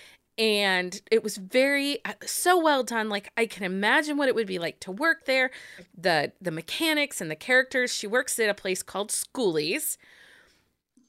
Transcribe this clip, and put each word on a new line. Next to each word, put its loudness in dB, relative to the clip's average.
And 2
it 4
was -6
very, 2
uh, -6
so 2
well 4
done. -2
Like, -4
I 2
can -10
imagine 2
what 2
it 0
would 0
be -6
like -6
to -10
work 0
there. 2
The, 2
the -4
mechanics -2
and -6
the -6
characters. 2
She -6
works 0
at 2
a 0
place -4
called -6
Schoolies, -2